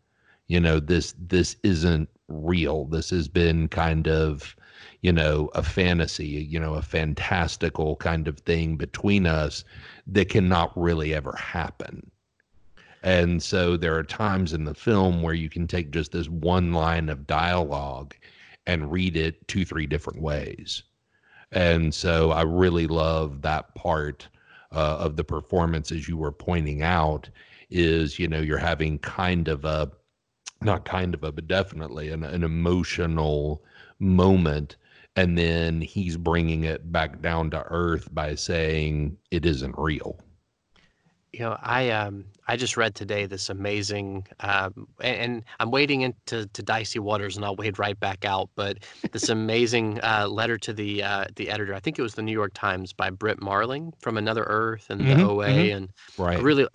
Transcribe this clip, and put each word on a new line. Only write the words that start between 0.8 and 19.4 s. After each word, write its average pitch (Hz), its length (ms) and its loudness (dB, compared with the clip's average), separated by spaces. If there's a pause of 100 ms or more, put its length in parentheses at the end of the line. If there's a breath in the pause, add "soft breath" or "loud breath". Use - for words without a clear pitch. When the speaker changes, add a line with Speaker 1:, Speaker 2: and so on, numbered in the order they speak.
Speaker 1:
this 87 460 0
isn't 82 460 2 (180)
real. 78 580 0
This 80 240 -4
has 87 180 0
been 82 420 4
kind 80 380 0
of, 78 480 0 (460 loud breath)
you 90 100 4
know, 76 440 2
a - 80 2
fantasy, 87 640 2
you 76 320 -6
know, 78 160 -2
a 76 60 -2
fantastical 80 1120 -2
kind 80 320 -2
of 76 120 -6
thing 82 380 0
between 98 480 0
us 78 380 0 (440 loud breath)
that 95 220 4
cannot 90 500 2
really 80 340 0
ever 67 200 -4
happen. - 760 -8 (920 loud breath)
And 87 420 4
so 87 340 2
there 82 200 0
are 80 60 -2
times 95 500 0
in 78 120 -2
the 76 100 -6
film 95 460 4
where 82 120 0
you 80 160 -2
can 85 180 -4
take 85 240 -4
just 80 200 -4
this 85 180 -4
one 85 440 2
line 82 360 2
of 71 180 -8
dialogue 71 880 -2 (500 loud breath)
and 80 260 -2
read 92 260 0
it 80 320 -2